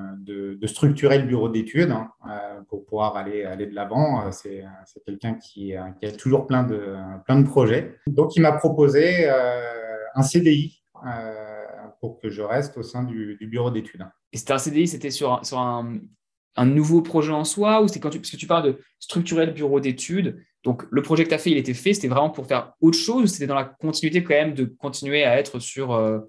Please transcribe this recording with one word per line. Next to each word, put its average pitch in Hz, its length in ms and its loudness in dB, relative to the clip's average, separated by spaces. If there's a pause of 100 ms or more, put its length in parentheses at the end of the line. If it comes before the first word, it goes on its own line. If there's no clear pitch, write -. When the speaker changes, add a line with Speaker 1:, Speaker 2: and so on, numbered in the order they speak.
(200)
Speaker 1:
de, 98 340 -10
de 101 140 -6
structurer 143 500 4
le 131 80 2
bureau 117 240 0
d'études, 113 420 0
hein, 113 180 -4 (200)
euh, 101 400 -12
pour 101 160 -10
pouvoir 107 320 -2
aller, 101 260 -6
aller 95 220 -8
de 101 100 -12
l'avant. 110 520 -2
Euh, 98 40 -8
c'est, 98 320 -14 (220)
c'est - 180 -20
quelqu'un 104 300 -8
qui, 98 420 -12
euh, 92 60 -10 (180)
qui - 60 -10
a 104 60 -8
toujours 139 340 0
plein 127 180 2
de, 104 320 -4 (300)
plein 135 140 6
de 143 80 8
projets. 135 480 2 (120)
Donc, 151 280 2
il 175 60 6
m'a 147 120 8
proposé, 151 760 4
euh, 123 320 2 (540)
un 135 60 2
C 143 180 4
D 160 140 6
I, 151 300 -2 (220)
euh, 110 580 -10 (360)
pour 113 200 -10
que 110 100 -6
je 101 120 -8
reste 131 360 -2
au 117 60 -8
sein 127 200 -8
du, 110 340 -6
du 110 100 -14
bureau 120 240 -2
d'études. 107 340 -8 (260)
Speaker 2:
Et - 60 -10
c'était 135 160 -2
un 135 40 0
C 135 140 -4
D 151 100 2
I, 160 60 4
c'était 143 240 -6
sur, 127 340 -2
sur 127 140 -6
un, 120 380 -4 (580)
un 123 100 2
nouveau 151 360 6
projet 156 320 0
en 151 100 0
soi, 214 380 2
ou 214 80 6
c'est 160 100 -6
quand 151 100 -4
tu, - 100 -8
parce - 120 -12
que - 60 -14
tu - 100 -10
parles 170 160 2
de 135 160 0 (200)
structurer 165 460 0
le 160 60 -2
bureau 143 300 0
d'études, 139 560 -4 (260)
donc 127 280 -2
le 131 100 2
projet 160 240 2
que 165 40 -6
tu 160 60 2
as 151 40 -2
fait, 170 120 0
il 151 60 4
était 127 160 -2
fait, 190 200 0
c'était 202 140 -2
vraiment 139 220 2
pour 139 160 -12
faire 127 340 -2
autre 165 180 6
chose, 240 260 0
ou 208 40 4
c'était 156 200 -2
dans 139 80 0
la 135 100 0
continuité 160 580 -2
quand 170 100 0
même 151 200 2
de 135 100 -2
continuer 143 600 -2
à 120 120 4
être 139 220 -2
sur, 127 340 -6
euh, 110 360 2